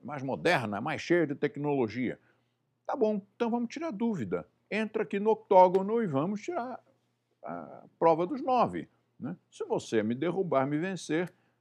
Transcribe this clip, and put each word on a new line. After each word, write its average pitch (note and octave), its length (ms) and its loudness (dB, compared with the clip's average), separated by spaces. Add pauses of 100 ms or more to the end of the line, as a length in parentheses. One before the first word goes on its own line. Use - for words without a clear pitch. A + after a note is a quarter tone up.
é - 40 -18
mais B2+ 160 -8
moderna, C3 540 0
é G2+ 40 -4
mais C#3 200 -4
cheia E3+ 260 2
de C#3 80 -4
tecnologia." C3+ 840 -2 (680)
Tá D4+ 80 -4
bom, G#3+ 400 0
então A#3 160 -2
vamos A#3 200 -2
tirar D#4+ 200 -6
dúvida. E3+ 560 -4 (240)
Entra G#3+ 340 -4
aqui G3+ 140 -4
no G#3+ 120 2
octógono F#3+ 720 6
e A3 40 -2
vamos E3+ 360 -2
tirar B3+ 360 -8 (640)
a E2 420 -12 (140)
prova E3 280 4
dos B3+ 160 -6
nove, F3+ 460 0 (300)
né? D#3+ 180 -8 (140)
Se - 140 -10
você E3+ 380 0
me A2 120 -2
derrubar, D3+ 520 0
me D3 120 -2
vencer, E3+ 540 -4 (280)